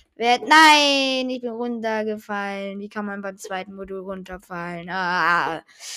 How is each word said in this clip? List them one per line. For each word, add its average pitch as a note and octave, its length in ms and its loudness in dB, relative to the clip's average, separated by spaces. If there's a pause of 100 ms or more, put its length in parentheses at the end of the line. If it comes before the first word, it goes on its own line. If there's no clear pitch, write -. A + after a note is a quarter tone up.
(160)
Wer, A#3+ 240 2
nein, C#4 920 6
ich B3+ 120 -6
bin A#3+ 100 -6
runtergefallen. G#3+ 1300 -6
Wie G#3 100 -12
kann G#3 160 -8
man G3+ 160 -8
beim G3 160 -10
zweiten G3 380 -10
Modul F#3+ 240 -12
runterfallen? F3+ 920 -10
Ah, E3+ 720 0 (360)